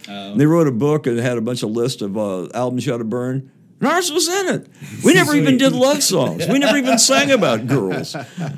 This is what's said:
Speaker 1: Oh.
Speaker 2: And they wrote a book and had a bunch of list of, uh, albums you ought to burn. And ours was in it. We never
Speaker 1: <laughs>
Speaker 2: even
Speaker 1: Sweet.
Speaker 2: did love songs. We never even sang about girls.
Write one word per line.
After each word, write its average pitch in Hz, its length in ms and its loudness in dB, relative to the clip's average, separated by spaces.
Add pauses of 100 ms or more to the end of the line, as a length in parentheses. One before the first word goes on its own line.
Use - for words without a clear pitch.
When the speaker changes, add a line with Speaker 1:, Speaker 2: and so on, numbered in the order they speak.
Speaker 1:
Oh. 98 240 -12
Speaker 2:
And 107 80 0
they 143 60 6
wrote 160 220 4
a 139 40 0
book 143 340 0
and 117 140 0
had 123 180 0
a 117 40 -4
bunch 120 220 -4
of 107 80 -4
list 120 300 -2
of, 101 160 -6
uh, 95 360 -4
albums 123 320 -4
you 127 80 -2
ought 120 60 -4
to 117 40 -8
burn. 123 480 -6 (300)
And 254 80 0
ours 349 200 -2
was 311 200 -2
in 359 260 -2
it. - 120 -8 (360)
We 285 120 6
never 302 200 4
Speaker 1:
<laughs> 285 60 4
Speaker 2:
even 269 180 4
Speaker 1:
Sweet. 269 100 4
Speaker 2:
did - 40 2
love 269 280 2
songs. 156 460 0
We 247 120 2
never 285 180 2
even 254 200 2
sang 269 340 2
about 131 360 2
girls. 131 480 -2 (420)